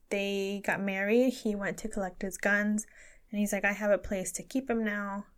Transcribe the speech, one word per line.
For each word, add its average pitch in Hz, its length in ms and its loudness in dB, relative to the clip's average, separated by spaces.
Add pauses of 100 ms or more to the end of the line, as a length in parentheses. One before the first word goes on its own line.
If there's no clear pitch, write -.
they 196 560 -2
got 185 160 0
married, 202 500 4
he 214 240 -2
went 196 240 -2
to 220 100 -8
collect 185 340 -4
his 190 160 -6
guns, 208 480 2 (440)
and 208 80 -4
he's 208 140 2
like, 196 120 -2
"I 202 80 4
have 208 180 0
a 190 80 6
place 185 340 -2
to - 100 -8
keep - 280 -4
him 226 140 2
now. 202 420 -4 (120)